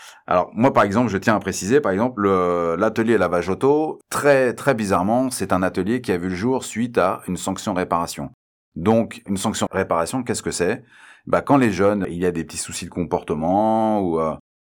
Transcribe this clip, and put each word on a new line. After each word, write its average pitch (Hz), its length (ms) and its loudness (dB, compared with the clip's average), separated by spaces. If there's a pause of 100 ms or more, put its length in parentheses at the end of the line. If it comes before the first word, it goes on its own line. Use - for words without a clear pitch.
(280)
Alors, 87 260 2
moi, 127 180 2
par 117 120 4
exemple, 104 260 0
je 95 80 -2
tiens 107 180 2
à 98 40 0
préciser, 113 420 0
par 104 100 0
exemple, 110 300 -2
le, 87 560 2
l'atelier 110 400 2
lavage 87 320 0
auto, 147 500 2 (100)
très, 131 440 2
très 127 220 0
bizarrement, 107 560 0
c'est 95 200 -4
un 92 120 2
atelier 95 360 -2
qui 123 120 -4
a 92 60 0
vu 87 120 -4
le 92 60 -4
jour 120 280 -2
suite 117 360 -6
à 92 280 2
une 90 100 -4
sanction 95 360 -4
réparation. 85 560 -4 (460)
Donc, 107 520 0
une 98 100 -2
sanction 98 340 -2
réparation, 92 520 -2
qu'est-ce 107 200 -4
que 80 80 -4
c'est ? - 340 -2 (400)
Bah, 87 160 2
quand 139 160 4
les 123 140 4
jeunes, 98 360 2
il 85 100 -8
y 87 80 -2
a 90 60 2
des 82 140 -4
petits - 120 -14
soucis - 280 -8
de 85 60 -12
comportement, 101 1080 0
ou, 82 180 0
euh, 80 160 -2 (260)